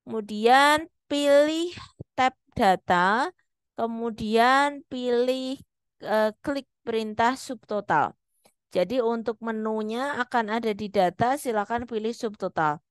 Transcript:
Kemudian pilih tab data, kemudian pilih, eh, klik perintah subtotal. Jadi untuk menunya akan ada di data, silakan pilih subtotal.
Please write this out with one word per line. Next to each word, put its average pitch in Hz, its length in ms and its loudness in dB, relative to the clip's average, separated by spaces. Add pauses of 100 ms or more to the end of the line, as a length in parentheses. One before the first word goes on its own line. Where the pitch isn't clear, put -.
Kemudian 233 880 2 (160)
pilih 294 640 2 (480)
tab 262 160 2 (240)
data, 196 720 2 (480)
kemudian 233 1120 0
pilih, 254 720 -2 (400)
eh, 214 400 0
klik 277 240 -4 (160)
perintah 226 560 -2
subtotal. 202 800 -2 (560)
Jadi 214 320 0
untuk 233 320 -2
menunya 220 800 -4
akan 240 320 -2
ada 220 240 -2
di 202 160 -8
data, 214 480 0
silakan 233 480 -4
pilih 220 240 -6
subtotal. 180 800 -4